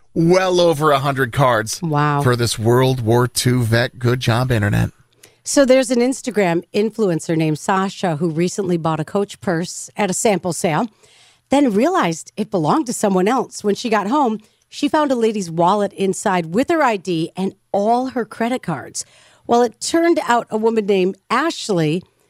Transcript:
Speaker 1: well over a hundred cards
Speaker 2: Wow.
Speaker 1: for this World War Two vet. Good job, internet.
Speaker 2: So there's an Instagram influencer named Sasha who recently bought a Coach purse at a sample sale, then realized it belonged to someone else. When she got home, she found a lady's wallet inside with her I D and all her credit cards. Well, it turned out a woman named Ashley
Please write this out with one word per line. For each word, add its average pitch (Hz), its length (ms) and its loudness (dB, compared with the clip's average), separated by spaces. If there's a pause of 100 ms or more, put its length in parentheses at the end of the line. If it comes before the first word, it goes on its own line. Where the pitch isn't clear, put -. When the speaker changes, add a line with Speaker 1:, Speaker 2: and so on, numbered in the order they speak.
(140)
Speaker 1:
well 180 460 2
over 156 320 4
a 135 80 4
hundred 135 320 -2
cards 117 500 2
Speaker 2:
Wow. 147 400 0
Speaker 1:
for 123 140 2
this 117 220 -2
World 127 420 2
War 120 260 2
Two 127 360 0
vet. 117 360 0
Good 123 220 0
job, 127 320 0
internet. 110 380 0 (520)
Speaker 2:
So - 220 2
there's 262 260 4
an 247 80 0
Instagram 208 640 0 (100)
influencer 208 640 -2
named 156 220 0
Sasha 190 580 -2
who 165 140 -2
recently 175 460 -2
bought 160 240 -2
a 156 40 -6
Coach - 360 -6
purse 170 560 -6
at 202 140 -2
a 185 40 -4
sample 185 380 0
sale, 175 340 -2 (640)
then 269 240 2
realized 226 640 0
it - 160 -6
belonged 190 340 0
to 233 60 -6
someone 190 340 0
else. 233 380 -2
When 202 100 0
she - 140 -6
got 202 180 0
home, 233 320 0 (300)
she - 200 -4
found 302 220 0
a 262 60 0
lady's 214 340 -2
wallet 180 440 2
inside 185 600 -2
with 262 160 0
her 330 120 2
I 233 140 2
D 165 400 -4
and 196 180 -4 (180)
all 233 360 0
her 240 160 -4
credit 240 380 -4
cards. - 420 -8 (420)
Well, 240 160 4
it 240 180 -2
turned 330 480 2
out 233 220 0
a 220 80 -2
woman 220 280 0
named 190 300 0 (120)
Ashley 185 720 -2 (280)